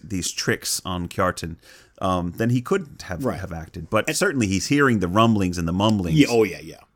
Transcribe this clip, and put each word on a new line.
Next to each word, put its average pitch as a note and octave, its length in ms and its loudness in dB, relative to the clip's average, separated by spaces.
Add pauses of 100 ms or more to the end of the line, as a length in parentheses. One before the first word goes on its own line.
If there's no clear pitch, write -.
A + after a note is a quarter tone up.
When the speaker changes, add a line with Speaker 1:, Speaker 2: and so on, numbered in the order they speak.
Speaker 1:
these F#2 260 -6
tricks - 540 -4
on F2+ 240 -6
Kjartan, F2 480 -4 (460)
um, F2+ 340 -2
then A#2 140 0
he B2 100 2
couldn't F3+ 420 -4
have, F2+ 220 -8
Speaker 2:
Right. F#2+ 160 -4
Speaker 1:
have F2 120 -10
acted. D#2+ 380 -12
But G#2+ 160 0
Speaker 2:
And D#3 100 -4
Speaker 1:
certainly C#3 300 0
he's F#2 200 0
hearing C3+ 320 4
the F2 100 0
rumblings G2+ 480 4
and F2 100 -2
the E2+ 60 -2
mumblings. G2 460 2
Speaker 2:
Yeah, C#3 120 8
oh, A#2 140 4
yeah, E2 160 -4
yeah, D#2 200 -16 (160)